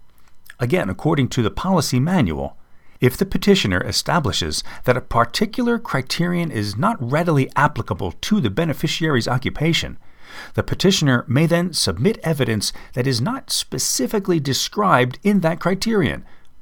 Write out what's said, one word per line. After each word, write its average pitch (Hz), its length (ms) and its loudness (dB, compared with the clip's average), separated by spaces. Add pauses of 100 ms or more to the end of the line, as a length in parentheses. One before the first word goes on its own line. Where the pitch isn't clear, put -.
(580)
Again, 127 320 0
according 139 400 0
to - 120 -2
the 104 100 0
policy 165 480 0
manual, 110 560 0 (460)
if 123 160 4
the 196 80 2
petitioner 151 560 2
establishes 104 840 -2 (220)
that 123 100 4
a 131 60 -2
particular 226 760 0
criterion 170 720 -2
is 104 280 -4
not 202 240 2
readily 143 560 2
applicable 110 640 0
to 214 180 2
the 123 100 0
beneficiary's 151 800 0
occupation, - 720 0 (560)
the 107 100 0
petitioner 135 640 2
may 139 180 4
then 170 280 0
submit 143 500 0
evidence 123 480 0 (220)
that 123 120 -2
is 127 140 0
not 233 320 -4
specifically - 880 -2
described 135 840 2
in 202 180 4
that 165 180 0
criterion, 185 640 0 (380)